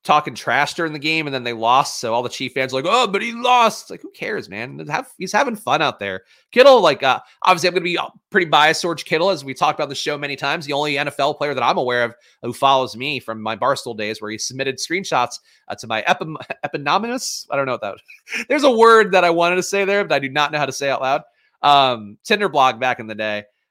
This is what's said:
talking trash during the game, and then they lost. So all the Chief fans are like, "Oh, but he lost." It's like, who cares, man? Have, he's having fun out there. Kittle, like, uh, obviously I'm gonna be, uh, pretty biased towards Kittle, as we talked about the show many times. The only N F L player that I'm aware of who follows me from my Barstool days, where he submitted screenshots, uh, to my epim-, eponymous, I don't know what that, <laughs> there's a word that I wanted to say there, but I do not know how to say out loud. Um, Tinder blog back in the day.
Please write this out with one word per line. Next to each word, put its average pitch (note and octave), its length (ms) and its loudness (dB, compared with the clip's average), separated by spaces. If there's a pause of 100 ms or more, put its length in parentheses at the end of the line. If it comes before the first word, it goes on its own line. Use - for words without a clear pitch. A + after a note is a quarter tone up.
talking D3 300 2
trash C3 400 0
during E3 180 -4
the D3+ 60 -10
game, D#3 280 -2
and C#3 80 -4
then B2+ 80 -4
they A#2+ 100 -4
lost. A#2 480 2
So A2+ 140 -2
all A#2+ 80 0
the B2 80 -8
Chief C3 220 -8
fans C3 200 -4
are C3 40 -4
like, C#3+ 140 -2
"Oh, A#3+ 160 2
but G3 140 -4
he A#3 120 -6
lost." A#3+ 500 2
It's - 80 -20
like, - 100 -14
who F#4+ 120 -18
cares, G3 360 -8
man? A#2+ 380 -12
Have, D#3 320 -6
he's F3+ 140 -8
having A3+ 240 0
fun D3+ 260 0
out C#3 160 0
there. F#2+ 240 -8 (280)
Kittle, B3+ 300 8
like, D#3 220 4
uh, B2+ 180 2 (220)
obviously F3+ 260 4
I'm F3 60 0
gonna F3+ 100 0
be, F3 140 -2
uh, C3+ 100 -6 (220)
pretty F#3 160 2
biased D#3 340 4
towards E3+ 220 -4
Kittle, E3+ 260 0
as E3 160 -2
we C3+ 80 -10
talked D3 260 0
about D3 100 -4
the C3+ 60 -10
show D3 220 -4
many C#3+ 200 -6
times. D3 280 -4
The C#3+ 80 -6
only D3 240 -2
N C#3+ 120 -2
F C#3 100 -6
L C#3+ 160 0
player D3 180 -4
that B2+ 120 -2
I'm C#3+ 120 2
aware B2 280 0
of A2+ 100 -4 (280)
who A#2+ 100 -6
follows C3 440 2
me C3+ 220 -6
from A2 240 -10
my A2 140 -6
Barstool B2 420 -2
days, G#2+ 240 -6
where G#2+ 80 -8
he A2 80 -8
submitted C3 400 -6
screenshots, D#3+ 600 -4 (260)
uh, - 80 -12
to - 120 -14
my A2+ 160 -4
epim-, D#3+ 380 -2 (220)
eponymous, F3 880 -4
I C3+ 60 -2
don't C#3 100 0
know C3 60 -4
what A#2 100 -6
that, G2+ 140 -8 (260)
<laughs> - 260 -10
there's C#4 160 0
a C#4+ 60 6
word A3+ 420 6
that F#3 120 6
I F3 60 4
wanted E3+ 260 2
to F#3 60 2
say G3 220 -2
there, G3+ 200 0
but D#3 100 0
I C#3 60 2
do C3+ 100 -6
not D3 220 0
know D3+ 60 -2
how D3 80 0
to C3 60 -6
say C#3 160 -4
out C3 140 -2
loud. C#3 200 0 (380)
Um, B2+ 640 2
Tinder G3+ 240 0
blog C3 320 2
back B2 200 -2
in A2 80 -12
the G#2+ 80 -12
day. G#2 280 -4 (260)